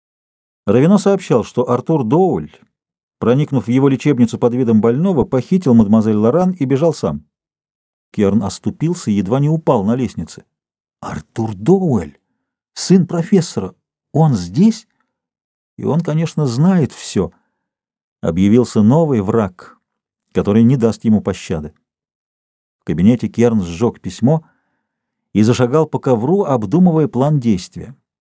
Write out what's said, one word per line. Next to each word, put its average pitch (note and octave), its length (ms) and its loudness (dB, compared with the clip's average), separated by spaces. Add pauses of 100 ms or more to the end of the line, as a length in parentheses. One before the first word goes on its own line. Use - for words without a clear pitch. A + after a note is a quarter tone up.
(640)
Равино C#3 320 2
сообщал, F#3+ 460 0
что B2 260 -4
Артур B2+ 340 -2
Доуэль, A#2+ 560 -2 (600)
проникнув B2+ 460 0
в - 40 -6
его C3 180 2
лечебницу B2 500 0
под A#2+ 160 0
видом A#2 280 2
больного, C3 440 0
похитил C#3 480 0
мадемуазель A2 420 4
Лоран C#3+ 360 2
и F3+ 140 -4
бежал C#3 280 0
сам. D2+ 320 -6 (840)
Керн G2+ 320 0
оступился A#2 680 -6
и G2+ 40 0
едва G2+ 240 0
не C#3+ 100 0
упал D#3+ 340 0
на A2 120 0
лестнице. G#2 500 -8 (560)
«Артур - 520 -8
Доуэль, B2 680 0 (540)
сын F#3 320 2
профессора, E3 680 -2 (380)
он D3+ 220 2
здесь? G#2+ 520 0 (880)
И - 80 -10
он, C#3 160 0
конечно, D#3 440 -4
знает D3 460 0
всё». - 400 -4 (880)
Объявился G2+ 600 2
новый C3+ 400 2
враг, G#2 580 -4 (540)
который G2+ 300 2
не B2+ 120 4
даст A2+ 300 -2
ему G#2+ 160 2
пощады. E2 520 -8 (1040)
В - 40 -20
кабинете G2+ 440 0
Керн A2+ 340 2
сжёг F2 380 -4
письмо C3 440 -2 (880)
и G#2 100 2
зашагал B2 420 2
по C3+ 140 -6
ковру, C#3 460 0
обдумывая C#3+ 600 0
план C#3 320 0
действия. A2 560 -4 (260)